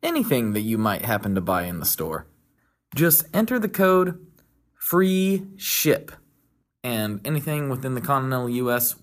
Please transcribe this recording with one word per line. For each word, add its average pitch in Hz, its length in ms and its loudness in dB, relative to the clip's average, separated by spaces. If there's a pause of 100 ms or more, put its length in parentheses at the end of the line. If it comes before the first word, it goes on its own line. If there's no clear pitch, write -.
anything 143 520 0
that 107 80 0
you 110 180 0
might 107 260 0
happen 101 300 0
to 92 60 0
buy 87 220 0
in 87 160 -6
the 76 60 -6
store. 80 420 -4 (680)
Just 160 280 4 (120)
enter 226 240 2
the 208 100 -2
code 185 560 2 (480)
free 190 720 2 (120)
ship, - 540 0 (720)
and 107 420 -4
anything 147 440 -2
within 131 240 -4
the 120 80 -4
continental 131 480 -2
U 123 220 -2
S 120 320 0